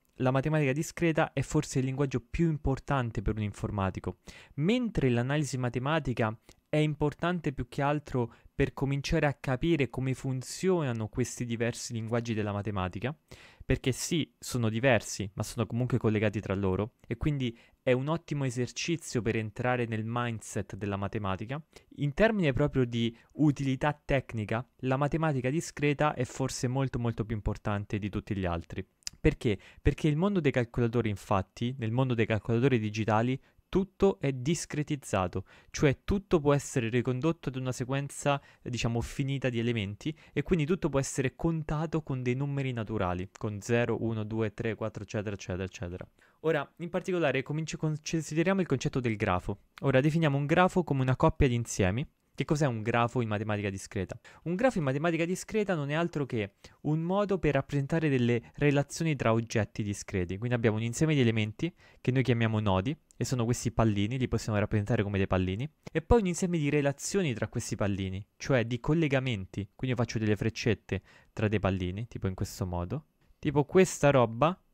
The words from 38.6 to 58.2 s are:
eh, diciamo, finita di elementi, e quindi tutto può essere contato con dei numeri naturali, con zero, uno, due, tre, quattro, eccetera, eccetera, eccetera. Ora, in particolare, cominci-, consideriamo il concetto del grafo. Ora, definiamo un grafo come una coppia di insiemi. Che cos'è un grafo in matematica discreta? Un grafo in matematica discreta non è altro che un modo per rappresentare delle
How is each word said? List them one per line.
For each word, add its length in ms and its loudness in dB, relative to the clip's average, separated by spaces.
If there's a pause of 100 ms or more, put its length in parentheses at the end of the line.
eh, 80 -10
diciamo, 320 0
finita 480 -2
di 100 -2
elementi, 560 -2 (200)
e 80 0
quindi 240 2
tutto 240 0
può 80 0
essere 360 -2
contato 680 -2
con 200 -6
dei 120 0
numeri 380 -2
naturali, 640 -2
con 280 -6
zero, 420 2
uno, 200 -2
due, 280 -2
tre, 220 -4
quattro, 300 -6
eccetera, 300 -4
eccetera, 300 -4
eccetera. 420 -8 (340)
Ora, 380 0
in 120 -8
particolare, 520 0
cominci-, 360 -6
consideriamo 840 0
il 60 0
concetto 340 0
del 160 0
grafo. 440 -2 (200)
Ora, 220 4
definiamo 340 2
un 80 0
grafo 400 4
come 160 0
una 160 2
coppia 320 4
di 60 2
insiemi. 520 0 (280)
Che 120 -2
cos'è 200 2
un 140 0
grafo 400 2
in 80 0
matematica 400 0
discreta? 500 -4 (260)
Un 100 -2
grafo 240 2
in 60 0
matematica 420 0
discreta 480 -2
non 160 -2
è 20 0
altro 320 0
che 300 -2 (280)
un 200 0
modo 360 0
per 140 2
rappresentare 560 0
delle 460 2